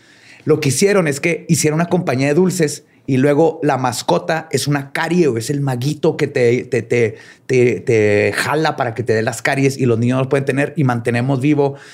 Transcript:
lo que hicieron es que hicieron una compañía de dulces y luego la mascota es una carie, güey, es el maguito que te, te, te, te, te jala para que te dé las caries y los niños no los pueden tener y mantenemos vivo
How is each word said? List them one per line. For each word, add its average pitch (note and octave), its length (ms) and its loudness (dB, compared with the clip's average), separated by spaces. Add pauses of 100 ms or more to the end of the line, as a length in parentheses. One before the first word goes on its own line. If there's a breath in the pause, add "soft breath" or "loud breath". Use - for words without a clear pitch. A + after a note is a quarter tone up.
(460 loud breath)
lo D3+ 140 2
que C#3+ 100 0
hicieron G3 380 2
es C#3 120 -2
que - 300 -2
hicieron D#3 300 2
una E3+ 100 0
compañía C3+ 380 0
de D3 80 2
dulces E3+ 480 0 (240 soft breath)
y C3+ 100 0
luego D3 460 2
la C#3+ 140 0
mascota D#3+ 720 -2
es C3+ 160 -2
una C#3 240 -2
carie, E3 360 0
güey, A#2 140 0
es - 80 -8
el C#3+ 120 -2
maguito C#3 560 -2
que D3 100 -2
te, B2 380 2
te, A#2+ 180 -2
te, A#2 340 0 (300 loud breath)
te, A#2+ 340 2
te G#2 540 2
jala D3+ 400 -2
para B2 200 -4
que B2 80 -6
te A2+ 100 0
dé A2 100 0
las A#2 200 -4
caries C#3 360 0
y C3 80 0
los A2+ 120 2
niños A#2+ 180 0
no C3 40 0
los C3 80 -2
pueden C#3 160 0
tener C#3 300 -2
y D3+ 80 0
mantenemos B2 580 0
vivo C#3+ 340 2 (180 loud breath)